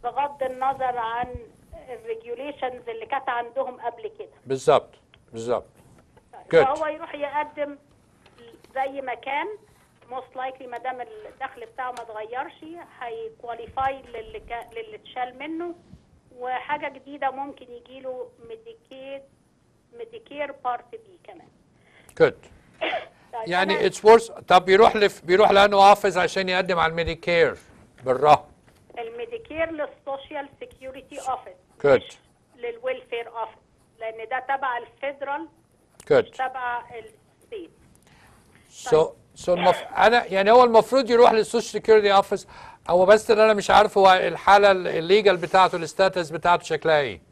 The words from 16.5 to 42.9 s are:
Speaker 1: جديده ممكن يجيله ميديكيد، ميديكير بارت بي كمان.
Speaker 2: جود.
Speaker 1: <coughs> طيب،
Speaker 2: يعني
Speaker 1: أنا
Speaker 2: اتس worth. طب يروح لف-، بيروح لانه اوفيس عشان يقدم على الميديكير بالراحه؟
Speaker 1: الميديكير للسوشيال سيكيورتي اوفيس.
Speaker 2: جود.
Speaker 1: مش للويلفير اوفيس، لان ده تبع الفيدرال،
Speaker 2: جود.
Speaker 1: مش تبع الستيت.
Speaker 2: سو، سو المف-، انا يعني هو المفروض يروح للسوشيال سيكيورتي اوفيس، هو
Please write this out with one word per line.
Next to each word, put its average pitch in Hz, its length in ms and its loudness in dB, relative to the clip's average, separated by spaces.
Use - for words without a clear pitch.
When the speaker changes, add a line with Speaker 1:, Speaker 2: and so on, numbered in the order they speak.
Speaker 1:
جديده 269 420 -10
ممكن 269 400 -14
يجيله 254 580 -16
ميديكيد، 262 720 -18
ميديكير 277 540 -14
بارت 247 400 -10
بي 381 320 -20
كمان. 247 240 -20
Speaker 2:
جود. 156 240 2
Speaker 1:
<coughs> - 920 -12
طيب، 220 140 -10
Speaker 2:
يعني 185 300 -2
Speaker 1:
أنا - 80 -2
Speaker 2:
اتس 185 200 -2
worth. 226 260 8
طب 180 380 2
يروح 208 260 6
لف-، 202 300 0
بيروح 190 260 4
لانه 196 380 6
اوفيس 202 280 4
عشان 185 320 -2
يقدم 180 300 -2
على 160 120 0
الميديكير 165 680 0
بالراحه؟ 139 400 4
Speaker 1:
الميديكير 240 720 -10
للسوشيال 285 800 -12
سيكيورتي 262 600 -20
اوفيس. - 360 -10
Speaker 2:
جود. 139 180 4
Speaker 1:
مش - 160 -20
للويلفير 233 840 -10
اوفيس، 220 180 -14
لان 220 300 -14
ده 254 100 -6
تبع 269 380 -6
الفيدرال، 277 680 -12
Speaker 2:
جود. 131 140 4
Speaker 1:
مش - 60 -10
تبع 254 540 -8
الستيت. - 760 -20
Speaker 2:
سو، 156 420 0
سو 180 200 -2
المف-، 180 420 0
انا 226 280 4
يعني 196 260 0
هو 247 120 8
المفروض 233 460 4
يروح 240 220 6
للسوشيال 226 400 -2
سيكيورتي 208 420 4
اوفيس، 196 340 0
هو 180 160 4